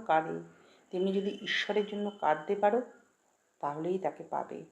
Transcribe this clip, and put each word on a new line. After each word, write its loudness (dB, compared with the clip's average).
কাঁদে, 2
তেমনি 2
যদি 0
ঈশ্বরের 0
জন্য -4
কাঁদতে 2
পারো, 4
তাহলেই -2
তাকে -4
পাবে।" -6